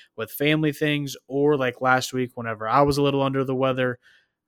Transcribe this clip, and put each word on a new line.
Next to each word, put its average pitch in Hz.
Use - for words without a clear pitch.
with 110
family 151
things, 147
or 143
like 127
last 127
week 127
whenever 113
I 127
was 143
a 143
little 139
under 135
the 131
weather, 127